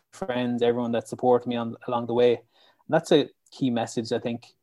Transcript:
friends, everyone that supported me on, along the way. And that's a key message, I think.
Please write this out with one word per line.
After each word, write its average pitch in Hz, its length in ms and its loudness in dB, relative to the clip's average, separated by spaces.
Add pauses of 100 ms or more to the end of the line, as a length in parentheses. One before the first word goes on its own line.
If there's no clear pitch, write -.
(120)
friends, 123 500 -4
everyone 120 320 0
that 113 140 -2
supported 123 400 2
me 120 100 -2
on, 117 180 -6 (120)
along 120 200 -4
the 120 60 -4
way. 120 200 6
And - 560 -12
that's 160 220 0
a 147 180 4 (220)
key - 180 -2
message, 117 420 -4
I 117 80 -2
think. 117 440 -8